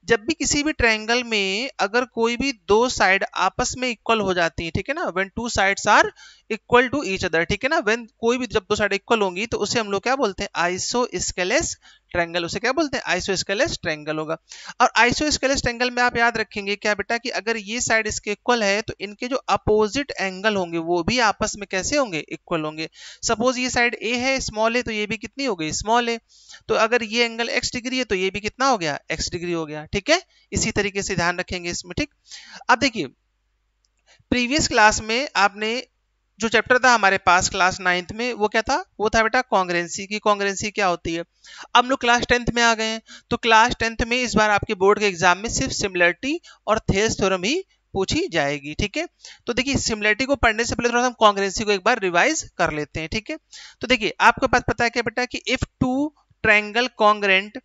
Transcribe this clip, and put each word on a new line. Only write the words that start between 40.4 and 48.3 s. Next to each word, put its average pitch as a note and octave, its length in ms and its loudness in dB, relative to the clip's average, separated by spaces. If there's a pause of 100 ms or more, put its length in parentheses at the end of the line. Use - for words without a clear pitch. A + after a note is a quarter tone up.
क्या G3+ 160 0
होती E3+ 260 -2
है। E3 60 -4
अब - 560 -10
हम B3 140 4
लोग C4 100 0
class A#3+ 280 2
tenth A#3+ 180 2 (100)
में A#3+ 80 2
आ A#3 100 6
गए A3 120 -2
हैं, A3 160 -6 (280)
तो A#3+ 100 -2
class A3+ 400 6
tenth A3+ 280 -2
में A#3+ 100 0
इस B3+ 180 -2
बार G#3+ 160 4
आपके G3+ 240 0
board G3 240 4
के G#3 80 2
exam F3+ 300 4
में A3 120 -6
सिर्फ C4 240 -4
similarity F#3 680 0 (280)
और A3 120 2 (100)
थेल्स G#3 300 0
theorem F#3+ 240 0
ही D4+ 200 0 (300)
पूछी D4 340 0
जाएगी, D3 460 -2